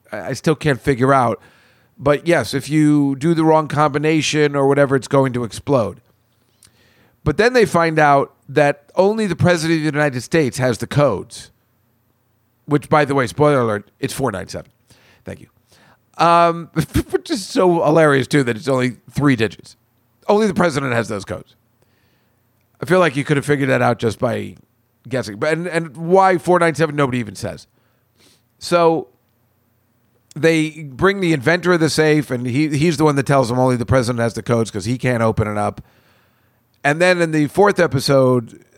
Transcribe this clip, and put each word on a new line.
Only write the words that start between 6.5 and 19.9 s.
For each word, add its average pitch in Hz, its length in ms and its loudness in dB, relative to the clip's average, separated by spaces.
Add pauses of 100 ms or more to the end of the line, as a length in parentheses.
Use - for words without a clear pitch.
But 147 120 0
then 226 160 4
they 240 140 4
find 165 320 0
out 143 360 4 (140)
that 143 480 0
only 208 300 2
the 170 100 -4
president 165 420 2
of - 40 -2
the 151 160 -2
United 135 240 -2
States 147 340 0
has 127 220 -2
the 120 80 -8
codes. 117 640 -2 (1120)
Which, 147 240 -2
by 151 160 2
the 139 100 -2
way, 131 120 0
spoiler 147 340 2
alert, 107 300 -4 (100)
it's - 140 -6
four 131 180 -4
nine 92 160 -10
seven. - 240 -14 (520)
Thank 95 160 -14
you. - 80 -20 (720)
Um, 170 520 2 (200)
<laughs> - 200 -4
which 370 200 -4
is 226 160 -6
so 180 380 2
hilarious, 147 420 2
too, 147 160 0
that 117 140 -2
it's 98 120 -8
only 127 280 -2 (140)
three 139 260 2
digits. - 400 -6 (520)